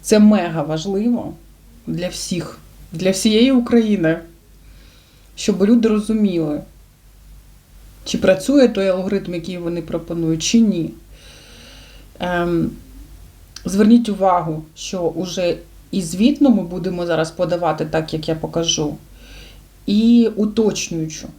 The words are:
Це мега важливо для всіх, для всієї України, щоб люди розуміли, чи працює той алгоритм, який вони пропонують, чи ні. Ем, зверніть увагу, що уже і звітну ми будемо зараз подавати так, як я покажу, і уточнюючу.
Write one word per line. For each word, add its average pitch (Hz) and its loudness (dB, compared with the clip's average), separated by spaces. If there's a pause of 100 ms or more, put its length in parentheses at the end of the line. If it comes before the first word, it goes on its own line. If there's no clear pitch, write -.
Це 214 4
мега 180 4
важливо 190 -4 (520)
для 165 -6
всіх, - -8 (340)
для 185 -2
всієї 220 2
України, 208 2 (1200)
щоб 190 0
люди 220 4
розуміли, 202 0 (1400)
чи - -6
працює 233 4
той 196 -2
алгоритм, 190 -4
який 175 -8
вони 170 -6
пропонують, 165 -4
чи - 2
ні. 180 0 (1300)
Ем, 175 -2 (960)
зверніть 214 4
увагу, 175 0 (100)
що - -8
уже 175 -2 (340)
і 196 -2
звітну 233 2
ми 196 2
будемо 175 -6
зараз 160 0
подавати 170 -2
так, 160 -4
як 156 -6
я 160 -2
покажу, 156 -4 (880)
і 226 4
уточнюючу. 202 -4 (100)